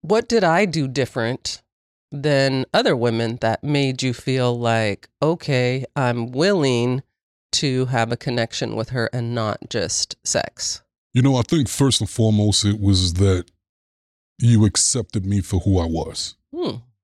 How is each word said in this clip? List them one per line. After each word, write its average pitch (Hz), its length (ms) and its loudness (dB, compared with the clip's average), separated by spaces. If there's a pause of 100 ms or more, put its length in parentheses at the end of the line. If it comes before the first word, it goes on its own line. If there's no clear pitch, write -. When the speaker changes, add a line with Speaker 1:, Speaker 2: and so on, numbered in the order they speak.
Speaker 1:
What 214 280 0
did 226 140 2
I 175 220 4
do 151 220 -2
different 123 720 -4 (500)
than 135 600 0
other 196 220 2
women 117 460 0
that 113 220 0
made 139 400 0
you 127 100 0
feel 123 440 -2
like, 113 520 -2 (120)
"Okay, 131 640 0 (100)
I'm 123 360 -2
willing 131 720 2 (500)
to 131 340 0
have 117 240 0
a 117 60 -4
connection 117 580 -4
with 110 140 -6
her 120 240 -2
and 120 220 -4
not 110 340 -4
just - 540 -4
sex"? - 580 -6 (320)
Speaker 2:
You 123 80 4
know, 135 140 4
I 123 60 2
think 151 260 0
first 135 340 0
and 104 80 -4
foremost, 107 560 2
it 104 140 0
was 92 360 2
that 92 300 2 (920)
you 117 260 6
accepted - 600 -2
me 101 160 0
for 90 200 -2
who 98 180 2
I 82 60 0
was. - 500 -6 (200)
Speaker 1:
Hmm. 349 220 -6 (260)